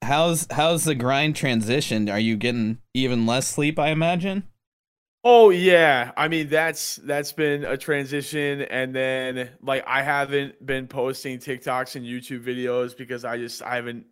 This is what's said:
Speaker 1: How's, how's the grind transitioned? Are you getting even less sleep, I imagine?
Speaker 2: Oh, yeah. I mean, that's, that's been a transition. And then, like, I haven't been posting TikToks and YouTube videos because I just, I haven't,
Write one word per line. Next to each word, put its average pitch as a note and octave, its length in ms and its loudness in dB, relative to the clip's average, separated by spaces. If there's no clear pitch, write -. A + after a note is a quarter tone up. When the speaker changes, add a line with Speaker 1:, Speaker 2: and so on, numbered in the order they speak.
Speaker 1:
How's, D#3+ 480 0
how's D#3 360 0
the D#3 100 0
grind C#3 400 0
transitioned? A2+ 760 0
Are G2+ 60 0
you A2+ 200 2
getting A2+ 420 -2
even B2 320 0
less B2 200 0
sleep, D3+ 300 -2
I D3+ 120 2
imagine? F3 540 -2
Speaker 2:
Oh, A#3 280 10
yeah. E3 680 6
I D3+ 120 2
mean, D#3+ 180 -2
that's, D#3 480 -2
that's C#3+ 380 -6
been D3 300 0
a C#3 140 -4
transition. C#3+ 840 -4
And C3 320 -4
then, C3 540 -4
like, C3+ 240 -4
I C3+ 160 0
haven't C#3 640 -2
been C3 220 -4
posting C3 500 -6
TikToks B2+ 580 -6
and B2+ 120 -12
YouTube B2 360 -10
videos B2 540 -4
because B2 260 -10
I A#2+ 140 -6
just, A#2 240 -10
I B2 140 -6
haven't, A#2+ 360 -8